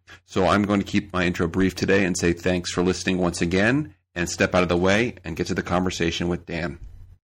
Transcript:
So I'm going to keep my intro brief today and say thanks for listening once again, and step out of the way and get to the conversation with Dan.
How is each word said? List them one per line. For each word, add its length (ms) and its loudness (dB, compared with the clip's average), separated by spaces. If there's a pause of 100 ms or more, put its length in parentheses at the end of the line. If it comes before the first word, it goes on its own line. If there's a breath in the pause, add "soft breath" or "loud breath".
(260 loud breath)
So 180 0
I'm 200 4
going 160 2
to 60 -4
keep 280 -4
my 100 0
intro 240 0
brief 260 2
today 300 2
and 100 0
say 200 2
thanks 360 -2
for 120 0
listening 340 0
once 240 0
again, 540 0 (200)
and 140 -2
step 260 0
out 80 4
of 60 0
the 80 2
way 380 2 (100)
and 100 -8
get 120 -4
to 80 -4
the 80 -2
conversation 680 -2
with 160 -4
Dan. 340 -6 (480)